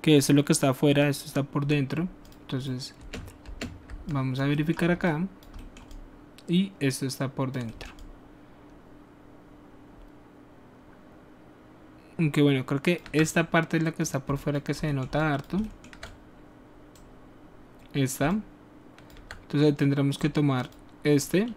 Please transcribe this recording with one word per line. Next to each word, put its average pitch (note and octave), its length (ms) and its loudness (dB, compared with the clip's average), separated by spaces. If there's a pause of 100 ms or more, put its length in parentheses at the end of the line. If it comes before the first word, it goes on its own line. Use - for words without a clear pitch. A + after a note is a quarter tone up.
que D3+ 160 8
esto C#3 140 6
es C#3+ 40 8
lo C#3+ 80 6
que - 80 2
está D3 160 4
afuera, C#3+ 400 4
esto C#3 160 -2
está - 180 -2
por C#3 240 -4
dentro. D3 420 -2 (340)
Entonces C3 520 -8 (1160)
vamos C3 260 -2
a C#3 60 0
verificar D#3 460 0
acá E3+ 360 0 (1200)
y F#3+ 340 2
esto C#3 260 0
está B2+ 220 -4
por C3 240 -4
dentro. A#2+ 380 -8 (4000)
Aunque D3+ 240 2
bueno, C3+ 240 4
creo C#3 160 -2
que F3 180 0 (140)
esta D#3+ 360 2
parte E3 280 0
es D#3+ 40 2
la D#3+ 100 -2
que - 100 -6
está C#3 180 -4
por C#3+ 160 -4
fuera, C#3+ 240 -4
que C#3+ 140 -6
se D3+ 180 -2
nota C#3+ 400 0
harto. C#3+ 240 -4 (2500)
Esta. C#3 440 0 (1040)
Entonces D3 340 4
tendremos C#3 400 2
que D#3 100 0
tomar C#3 400 0 (340)
este. D3+ 440 2 (100)